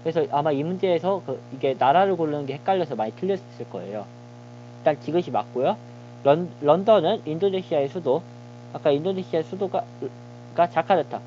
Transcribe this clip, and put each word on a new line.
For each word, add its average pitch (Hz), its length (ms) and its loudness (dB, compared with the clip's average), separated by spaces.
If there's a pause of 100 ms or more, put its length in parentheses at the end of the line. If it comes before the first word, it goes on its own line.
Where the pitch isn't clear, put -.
그래서 160 280 2
아마 147 200 2
이 139 120 0
문제에서 180 600 0
그 123 140 -6 (140)
이게 135 240 0
나라를 175 400 6
고르는 147 280 0
게 135 100 -4
헷갈려서 165 400 0
많이 110 200 -2
틀렸을 185 560 -4
거예요. 98 340 -8 (760)
일단 151 220 0
지그시 160 300 -2
맞고요. 123 460 0 (460)
런-, 156 280 4 (100)
런던은 180 640 6
인도네시아의 165 640 0
수도, 147 340 0 (500)
아까 151 180 2
인도네시아 170 520 0
수도가, 190 400 -4 (720)
가 170 140 4
자카르타. 160 580 0